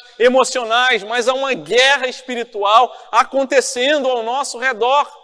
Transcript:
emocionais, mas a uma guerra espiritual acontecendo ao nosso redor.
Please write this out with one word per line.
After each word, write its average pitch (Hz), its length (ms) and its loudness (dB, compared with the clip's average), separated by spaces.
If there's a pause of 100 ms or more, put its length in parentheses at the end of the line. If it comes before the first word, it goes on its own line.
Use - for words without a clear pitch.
(200)
emocionais, 247 840 2
mas 220 240 -4
a 262 60 0
uma 269 220 -2
guerra 247 520 0
espiritual 233 880 0 (160)
acontecendo 262 960 0
ao 247 140 -2
nosso 240 380 -6
redor. 254 520 0 (120)